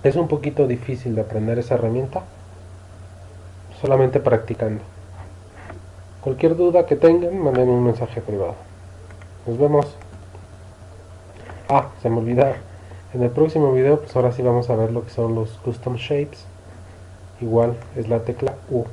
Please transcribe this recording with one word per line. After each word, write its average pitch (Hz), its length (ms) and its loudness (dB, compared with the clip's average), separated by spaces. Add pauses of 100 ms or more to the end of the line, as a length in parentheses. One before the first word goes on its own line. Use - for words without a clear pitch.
es 139 120 4
un 165 120 0
poquito 147 380 0
difícil 123 480 -4
de 110 80 -2
aprender 110 360 -2
esa 120 180 -2
herramienta, 117 480 -2 (1600)
solamente 135 400 4
practicando. 110 640 0 (1400)
Cualquier 147 360 2
duda 175 280 4
que 151 100 2
tengan, 170 480 4
manden 127 280 4
un 123 140 4
mensaje 120 360 -2
privado. 98 340 -4 (920)
Nos 117 120 -4
vemos. 143 380 2 (1700)
Ah, 135 180 4 (140)
se 120 80 0
me 117 80 2
olvidaba. 123 380 2 (580)
En 123 80 0
el 120 80 2
próximo 156 420 2
video, 135 260 4
pues - 160 -10
ahora 123 180 4
sí 127 100 -4
vamos 120 260 2
a 120 80 2
ver 113 160 0
lo 120 120 -4
que - 60 -14
son 117 240 -2
los 110 180 -4 (120)
custom 123 320 -4
shapes. 147 480 -4 (960)
Igual 117 340 2 (220)
es 117 140 -4
la 113 100 2
tecla 110 360 -4 (140)
U. 120 220 0